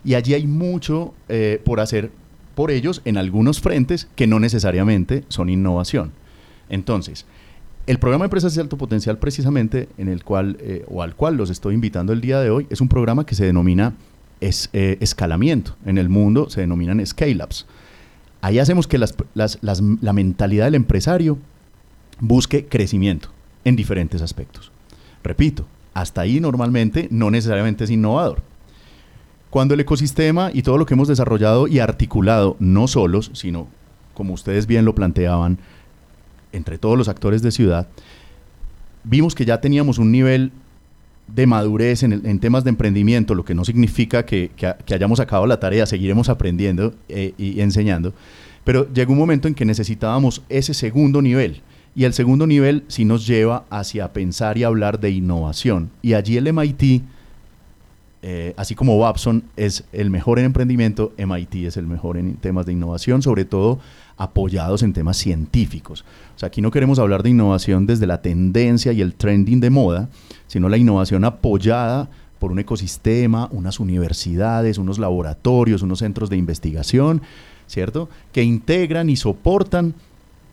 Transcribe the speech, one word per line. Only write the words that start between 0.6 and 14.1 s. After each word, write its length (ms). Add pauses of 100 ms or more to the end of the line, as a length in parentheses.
eh, 380
por 140
hacer 320 (420)
por 160
ellos 340
en 140
algunos 440
frentes 540
que 120
no 120
necesariamente 880
son 220
innovación. 640 (580)
Entonces, 560 (600)
el 100
programa 280
de 20
empresas 260
de 80
alto 160
potencial, 400
precisamente 800
en 120
el 140
cual, 360
eh, 300
o 120
al 140
cual 220
los 120
estoy 240
invitando 400
el 80
día 180
de 120
hoy, 180
es 120
un 60
programa 380
que 80
se 120
denomina 500 (460)